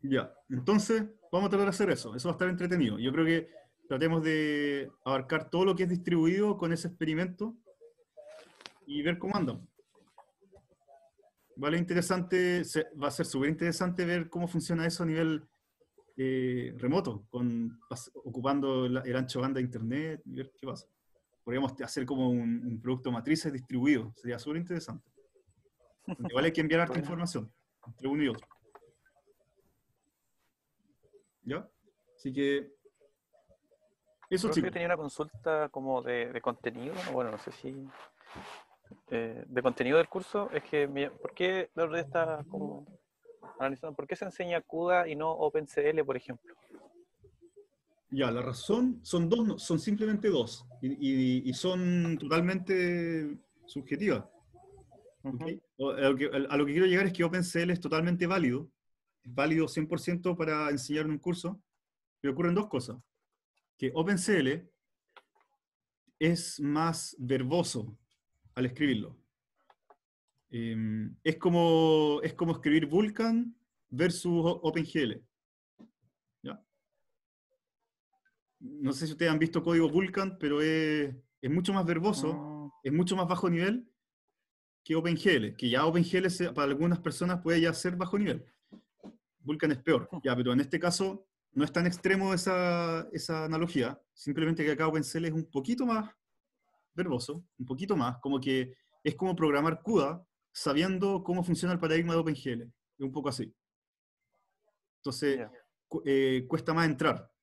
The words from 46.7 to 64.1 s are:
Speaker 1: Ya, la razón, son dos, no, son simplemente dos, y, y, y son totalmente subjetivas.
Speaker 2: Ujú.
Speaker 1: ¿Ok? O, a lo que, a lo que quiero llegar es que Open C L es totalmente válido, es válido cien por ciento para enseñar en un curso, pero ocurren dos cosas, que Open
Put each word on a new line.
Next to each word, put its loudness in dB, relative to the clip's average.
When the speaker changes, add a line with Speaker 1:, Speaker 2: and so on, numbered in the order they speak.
Speaker 1:
Ya, 0
la -2
razón, 0
son 0
dos, 2
no, -2
son -2
simplemente 0
dos, 0
y, -4
y, 0
y -2
son 0
totalmente 0
subjetivas. -2
Speaker 2:
Ujú. -6
Speaker 1:
¿Ok? -8
O, -2
a 4
lo 4
que, 0
a 0
lo 4
que -2
quiero 6
llegar 4
es 0
que 0
Open 0
C -2
L 2
es 0
totalmente 0
válido, 0
es -16
válido 2
cien -2
por -2
ciento -2
para 0
enseñar -2
en -2
un -2
curso, -4
pero 0
ocurren 2
dos 2
cosas, -6
que -2
Open 2